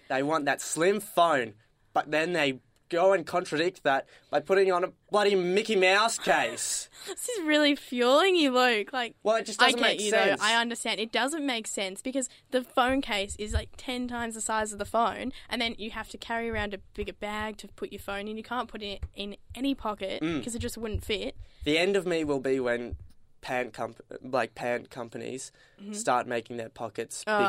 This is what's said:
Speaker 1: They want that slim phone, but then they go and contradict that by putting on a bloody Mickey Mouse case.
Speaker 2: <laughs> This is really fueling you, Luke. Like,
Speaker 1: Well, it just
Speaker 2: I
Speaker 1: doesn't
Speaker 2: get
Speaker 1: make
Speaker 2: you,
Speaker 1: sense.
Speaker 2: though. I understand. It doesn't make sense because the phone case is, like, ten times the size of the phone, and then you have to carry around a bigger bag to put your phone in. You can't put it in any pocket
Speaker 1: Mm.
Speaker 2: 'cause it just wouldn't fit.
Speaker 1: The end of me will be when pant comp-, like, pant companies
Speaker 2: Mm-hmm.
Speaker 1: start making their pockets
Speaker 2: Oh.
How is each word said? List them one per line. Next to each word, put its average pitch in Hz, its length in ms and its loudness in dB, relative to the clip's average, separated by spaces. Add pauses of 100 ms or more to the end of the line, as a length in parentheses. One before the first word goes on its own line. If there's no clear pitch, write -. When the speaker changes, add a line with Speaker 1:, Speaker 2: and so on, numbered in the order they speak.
Speaker 1:
They 135 160 0
want 147 220 0
that 135 160 0
slim 190 380 2
phone, 151 540 2 (400)
but - 160 0
then 160 240 0
they 143 260 0 (300)
go 180 220 6
and 175 140 2
contradict 175 580 -2
that 135 240 2 (220)
by 147 100 2
putting 190 320 4
on 180 120 4
a 180 60 -2 (200)
bloody 202 240 4
Mickey 196 420 2
Mouse 196 440 4
case. 135 720 0
Speaker 2:
<laughs> - 140 -20
This - 200 -8
is 453 160 -4
really 302 320 4
fueling 277 600 4
you, 294 160 4
Luke. 247 420 2
Like, 240 300 -4
Speaker 1:
Well, 214 140 4
it 208 100 -2
just 208 140 -6
Speaker 2:
I 247 100 8
Speaker 1:
doesn't 240 80 0
Speaker 2:
get 240 80 2
Speaker 1:
make 196 140 0
Speaker 2:
you, 208 100 0
Speaker 1:
sense. 202 280 4
Speaker 2:
though. 196 60 0
I 226 160 4
understand. 233 380 -4
It 226 120 -4
doesn't 277 340 -2
make 226 200 -2
sense 190 380 -6
because 262 260 -2 (220)
the 254 120 2
phone 262 380 2
case 202 380 -2
is, 214 120 -4
like, - 260 -2
ten 247 300 -6
times 233 280 -6
the 220 60 -8
size 214 300 -2
of 202 80 -10
the 208 60 -4
phone, 226 480 0 (160)
and 233 100 -2
then 233 200 -2
you 214 100 -6
have 220 200 -8
to 220 100 -14
carry 233 320 -4
around 208 240 -4
a - 20 -8 (160)
bigger 202 200 -8
bag 214 440 -6
to 196 100 -16
put - 240 -10
your 202 80 -12
phone 202 280 -8
in. 214 100 -8
You 214 60 -10
can't 240 260 -6
put 214 140 -12
it 196 180 -8 (140)
in 202 200 -8 (200)
any 269 180 0
pocket 202 480 -4
Speaker 1:
Mm. 156 220 -2
Speaker 2:
'cause 226 120 -8
it 233 40 -6
just 233 180 -6
wouldn't 214 260 -6
fit. 208 320 -4 (300)
Speaker 1:
The 151 140 2
end 196 180 2
of 175 80 0
me 170 180 0
will 143 160 0
be 135 220 0
when 120 340 -2 (460)
pant 127 320 -4
comp-, 113 260 -8 (220)
like, 127 340 -2
pant 120 360 -4
companies 117 600 -10 (300)
Speaker 2:
Mm-hmm. 202 120 -12
Speaker 1:
start 127 340 2
making 120 300 -4
their 110 120 -8
pockets - 580 -8
Speaker 2:
Oh. 208 220 4